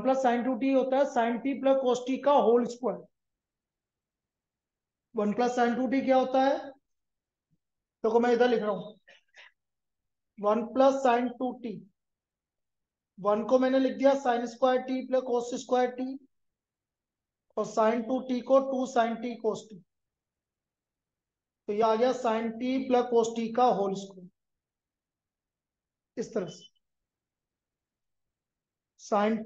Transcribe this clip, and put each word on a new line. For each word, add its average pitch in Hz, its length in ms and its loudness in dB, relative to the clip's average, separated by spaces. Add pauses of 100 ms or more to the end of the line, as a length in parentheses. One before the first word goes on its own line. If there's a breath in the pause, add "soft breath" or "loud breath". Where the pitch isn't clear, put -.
plus 262 200 2
sin 240 200 2
टू 262 140 0
टी 269 140 0
होता 262 240 2
है 277 80 4 (100)
sin 233 300 0
t 277 160 -2
plus 269 220 2
cos 240 240 2
t 262 180 -2
का 277 60 6 (160)
होल 233 180 4 (100)
square। 196 280 -6 (2000)
वन 208 180 -2
plus 240 240 0
sin 240 180 2
टू 254 160 -2
टी 269 140 0
क्या 262 120 2
होता 262 260 2
है? 277 140 2 (1500)
देखो 226 160 2
मैं 240 140 2
इधर 240 160 4
लिख 220 120 2
रहा 208 100 -2
हूं, - 220 -8 (1500 loud breath)
वन 214 220 2 (140)
plus 269 300 4
sin 240 240 2 (100)
टू 254 120 -4 (120)
टी, 214 120 -8 (1400)
वन 208 320 0
को 262 100 6
मैंने 262 200 2
लिख 262 180 0
दिया 269 160 4 (100)
sin 240 300 0
square 254 340 2
t 262 220 -4
plus 254 220 0
cos 240 220 -2 (120)
square 247 340 0
t, 262 80 -6 (1500)
और 214 80 -4
sin 226 420 0
टू 262 200 -2
टी 247 200 -4
को 269 120 6 (120)
two 254 220 -2
sin 226 200 2 (100)
t 247 60 -6 (140)
cos 214 240 -2
t। 214 80 -20 (1900)
तो 214 60 -4
ये 208 80 0
आ 226 140 4
गया 247 180 2
sin 226 380 -2 (100)
t 254 120 -2 (140)
plus 240 240 2
cos 226 260 2
t 226 80 -4 (100)
का 247 100 4 (120)
whole 196 240 -2
square, - 280 -18 (1900)
इस - 160 -10
तरह 190 140 -4
से - 200 -20 (2250)
sin 214 440 0